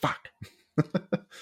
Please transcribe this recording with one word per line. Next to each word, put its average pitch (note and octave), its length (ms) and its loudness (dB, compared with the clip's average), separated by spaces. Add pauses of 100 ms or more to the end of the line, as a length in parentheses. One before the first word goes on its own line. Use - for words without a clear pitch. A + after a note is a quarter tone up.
Fuck. - 300 0 (480)
<laughs> - 440 0 (200)